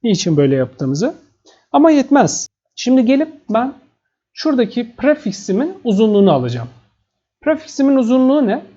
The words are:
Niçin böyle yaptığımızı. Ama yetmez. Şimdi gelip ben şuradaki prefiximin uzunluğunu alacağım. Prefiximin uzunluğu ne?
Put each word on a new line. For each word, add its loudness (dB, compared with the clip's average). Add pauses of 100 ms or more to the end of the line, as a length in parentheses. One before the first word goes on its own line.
Niçin 0
böyle 2
yaptığımızı. -4 (560)
Ama 4
yetmez. 0 (280)
Şimdi 0
gelip 0 (160)
ben -2 (600)
şuradaki -4
prefiximin -2
uzunluğunu 2
alacağım. -2 (760)
Prefiximin -2
uzunluğu 2
ne? -4 (120)